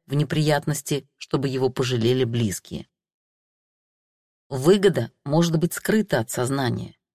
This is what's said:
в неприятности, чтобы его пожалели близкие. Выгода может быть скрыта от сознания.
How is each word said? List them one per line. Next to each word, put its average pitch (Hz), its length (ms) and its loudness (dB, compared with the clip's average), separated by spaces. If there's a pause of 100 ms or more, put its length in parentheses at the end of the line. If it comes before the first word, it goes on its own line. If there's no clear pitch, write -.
в - 80 -6
неприятности, 147 1000 -2
чтобы 139 320 -4
его 131 200 0
пожалели 127 540 0
близкие. 117 640 -4 (1600)
Выгода 151 600 2 (140)
может 165 340 2
быть 170 140 0
скрыта 196 480 0
от 110 100 -4
сознания. 123 640 -2 (180)